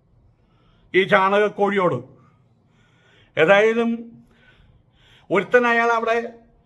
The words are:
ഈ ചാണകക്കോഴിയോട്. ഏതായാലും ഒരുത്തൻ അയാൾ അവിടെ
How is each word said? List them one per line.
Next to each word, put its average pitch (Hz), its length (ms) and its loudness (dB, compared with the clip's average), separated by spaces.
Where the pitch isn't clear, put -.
ഈ 185 60 2
ചാണകക്കോഴിയോട്. 196 1000 0
ഏതായാലും 226 720 0
ഒരുത്തൻ 240 360 2
അയാൾ 233 240 2
അവിടെ 233 420 -2